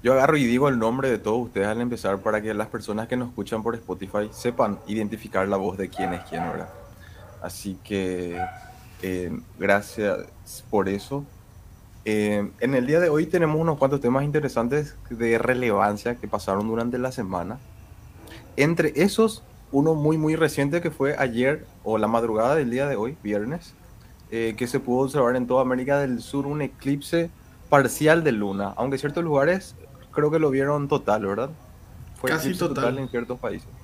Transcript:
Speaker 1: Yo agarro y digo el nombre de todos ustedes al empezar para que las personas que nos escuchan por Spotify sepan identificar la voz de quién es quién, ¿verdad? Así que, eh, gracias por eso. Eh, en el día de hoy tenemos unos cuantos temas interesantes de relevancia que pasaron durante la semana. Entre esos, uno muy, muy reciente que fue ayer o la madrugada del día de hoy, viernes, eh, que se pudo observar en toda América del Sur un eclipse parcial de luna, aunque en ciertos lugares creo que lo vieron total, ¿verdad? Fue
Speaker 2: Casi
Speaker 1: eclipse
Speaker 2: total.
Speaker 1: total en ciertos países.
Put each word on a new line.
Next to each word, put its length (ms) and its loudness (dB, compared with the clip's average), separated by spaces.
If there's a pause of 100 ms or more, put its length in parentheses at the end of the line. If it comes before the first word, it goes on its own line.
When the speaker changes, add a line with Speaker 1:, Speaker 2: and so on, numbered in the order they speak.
Speaker 1:
Yo 100 4
agarro 240 6
y 80 4
digo 240 4
el 100 2
nombre 320 2
de 80 2
todos 280 -2
ustedes 200 -2
al 140 -2
empezar 380 -2
para 240 0
que 100 -4
las 160 -2
personas 400 -6
que 80 -2
nos 120 -4
escuchan 340 -6
por 120 -2
Spotify 580 -4
sepan 540 0
identificar 640 -2
la 80 2
voz 220 -2
de 100 -4
quién 240 -4
es 160 -8
quién, 140 -6
¿verdad? 260 -6 (720)
Así 400 -10
que, 560 -4 (640)
eh, 300 -4 (260)
gracias 600 0 (520)
por 200 2
eso. 340 -4 (800)
Eh, 460 0 (100)
en 140 0
el 120 2
día 140 4
de 80 4
hoy 160 2
tenemos 340 2
unos 200 0
cuantos 240 2
temas 220 2
interesantes 680 0 (140)
de 300 2
relevancia 760 2
que 120 -10
pasaron 400 -2
durante 300 -2
la 120 -2
semana. 480 -6 (1000)
Entre 360 4 (100)
esos, 400 2 (300)
uno 220 4
muy, 240 2
muy 180 2
reciente 460 2
que 80 -2
fue 280 0
ayer 480 0 (160)
o 140 0
la 120 2
madrugada 480 2
del 140 0
día 180 0
de 80 -2
hoy, 260 -4
viernes, 500 -4 (580)
eh, 280 -2
que 80 -2
se 140 0
pudo 260 2
observar 300 2
en 100 0
toda 160 4
América 360 0
del 220 -2
Sur 260 -4
un 140 -4
eclipse 680 -2 (400)
parcial 520 6
de 100 4
luna, 440 0
aunque 200 -2
en 40 -4
ciertos 240 -2
lugares 520 2 (360)
creo 180 2
que 80 2
lo 120 4
vieron 380 0
total, 380 2
¿verdad? 240 -2 (680)
Fue 100 -2
Speaker 2:
Casi 180 0
Speaker 1:
eclipse 200 -2
Speaker 2:
total. 160 -2
Speaker 1:
total 140 0
en 100 -6
ciertos 320 -6
países. 280 -6 (160)